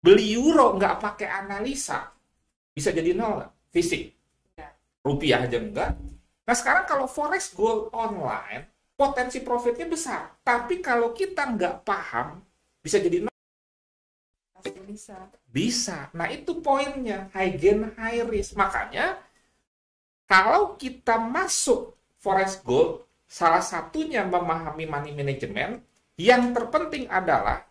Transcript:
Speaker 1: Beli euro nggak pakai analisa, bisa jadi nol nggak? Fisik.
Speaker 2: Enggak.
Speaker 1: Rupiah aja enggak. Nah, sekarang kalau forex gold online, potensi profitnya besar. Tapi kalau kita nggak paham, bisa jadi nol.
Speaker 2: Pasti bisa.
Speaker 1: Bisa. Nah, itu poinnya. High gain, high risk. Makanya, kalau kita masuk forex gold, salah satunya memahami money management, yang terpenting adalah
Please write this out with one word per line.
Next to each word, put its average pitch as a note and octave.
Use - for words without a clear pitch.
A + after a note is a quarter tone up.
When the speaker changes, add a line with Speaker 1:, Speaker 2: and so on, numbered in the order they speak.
Speaker 1:
Beli G#3+
euro B3+
nggak F#3+
pakai G#3+
analisa, G3+
bisa C#3+
jadi E3
nol G#3
nggak? -
Fisik. D#3+
Speaker 2:
Enggak. -
Speaker 1:
Rupiah C3+
aja A#2+
enggak. A2
Nah, A#3
sekarang F4+
kalau C#4
forex D4+
gold G#3+
online, D3+
potensi B3+
profitnya A#3+
besar. B3+
Tapi A#3+
kalau A#3+
kita C#4+
nggak F3+
paham, E3+
bisa E3+
jadi F3
nol. -
Speaker 2:
Pasti -
bisa. G#3
Speaker 1:
Bisa. F3
Nah, E3
itu E4
poinnya. C4
High F#3+
gain, G#3+
high A3+
risk. G#3+
Makanya, G3
kalau B3+
kita B3
masuk C4
forex F#3+
gold, D3+
salah E3+
satunya G#3+
memahami E3
money D3
management, C#3
yang A#3+
terpenting C#4
adalah C#3